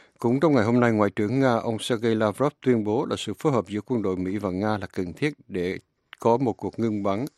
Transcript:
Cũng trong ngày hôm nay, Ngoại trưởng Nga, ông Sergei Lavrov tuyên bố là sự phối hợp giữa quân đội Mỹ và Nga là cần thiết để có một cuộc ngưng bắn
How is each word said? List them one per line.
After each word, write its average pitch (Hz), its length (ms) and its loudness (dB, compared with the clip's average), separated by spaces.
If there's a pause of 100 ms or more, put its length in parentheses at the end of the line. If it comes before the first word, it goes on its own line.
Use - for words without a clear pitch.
(200)
Cũng 123 200 2
trong 151 160 4
ngày 110 100 4
hôm 120 140 4
nay, 120 120 6
Ngoại 104 240 4
trưởng 113 240 0
Nga, 131 140 4
ông 113 260 -2
Sergei 113 360 0
Lavrov 110 460 0
tuyên 120 220 2
bố 110 220 -2
là 117 140 -4
sự 107 140 -8
phối 151 200 0
hợp 107 140 0
giữa 101 140 -4
quân 120 200 -2
đội 95 140 -2
Mỹ 92 220 -4
và 98 140 -4
Nga 104 260 0
là 98 100 -8
cần 90 260 -6
thiết 147 200 -4 (140)
để 92 320 -4 (400)
có 117 180 4
một 123 160 0
cuộc - 260 -8
ngưng 107 240 -2
bắn 101 220 -2 (120)